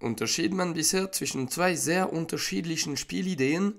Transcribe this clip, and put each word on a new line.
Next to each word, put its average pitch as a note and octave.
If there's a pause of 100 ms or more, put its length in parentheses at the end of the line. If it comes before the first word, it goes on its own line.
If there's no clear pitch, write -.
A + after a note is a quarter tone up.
unterschied A#2+
man F3+
bisher F#3+
zwischen C3
zwei F3+
sehr D#3
unterschiedlichen E3
Spielideen, F3+